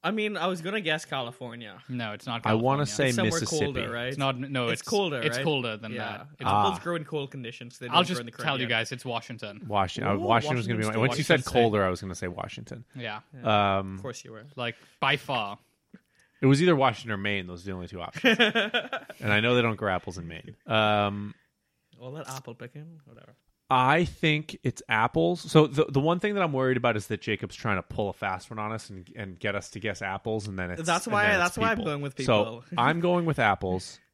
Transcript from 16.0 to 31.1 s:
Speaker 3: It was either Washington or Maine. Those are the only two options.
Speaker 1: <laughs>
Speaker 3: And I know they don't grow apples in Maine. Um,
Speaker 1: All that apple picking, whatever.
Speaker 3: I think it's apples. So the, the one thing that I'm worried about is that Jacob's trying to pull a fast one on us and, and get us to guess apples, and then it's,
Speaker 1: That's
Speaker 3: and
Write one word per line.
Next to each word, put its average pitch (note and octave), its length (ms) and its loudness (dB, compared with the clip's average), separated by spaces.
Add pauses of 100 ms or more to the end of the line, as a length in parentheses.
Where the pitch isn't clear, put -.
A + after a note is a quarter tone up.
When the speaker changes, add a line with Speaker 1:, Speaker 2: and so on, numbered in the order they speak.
Speaker 3:
It C#3+ 40 2
was C#3 180 8
either F3 140 6
Washington A#2+ 340 2
or G2+ 60 -2
Maine. G2 300 -2
Those F2+ 160 -12
are - 20 -12
the G2 80 -6
only F2+ 160 -8
two F2+ 120 -10
options. A3+ 380 0
Speaker 1:
<laughs> A3+ 840 -2
Speaker 3:
And G#2 120 2
I G#2 80 6
know A#2+ 140 4
they B2 60 4
don't A2+ 140 2
grow G2 180 -2
apples F2+ 240 -6
in E2+ 120 -12
Maine. E2 260 -14 (100)
Um, G#2 680 2 (640)
Speaker 1:
All B2+ 140 -14
that D3+ 160 -12
apple C3 260 -10
picking, D3 480 -18
whatever. A#2+ 320 -20 (360)
Speaker 3:
I C3+ 340 6
think D3+ 580 -2
it's - 260 -2
apples. D#3+ 520 2
So D#3 260 8
the, C3+ 220 2
the C#3 100 2
one E3 200 2
thing G#3 160 -2
that G3 60 2
I'm D#3+ 120 2
worried C3 240 2
about A#2 180 2
is G#2 120 -4
that G#2+ 140 -4
Jacob's G#2+ 340 -4
trying G#2+ 200 0
to F#2 80 -2
pull G#2 260 -4
a F#2 40 -8
fast F#2+ 360 -6
one A2+ 80 -12
on G#2+ 140 -6
us A2 180 -8
and, F#2+ 260 -16
and F#2+ 220 -12
get G#2 180 -4
us G2 160 -6
to A2 80 -12
guess G2+ 220 -4
apples, G2+ 460 -4
and F#2+ 100 -8
then F2+ 140 -4
it's, F2+ 120 -8
Speaker 1:
That's E3+ 220 0
Speaker 3:
and G#3+ 80 -2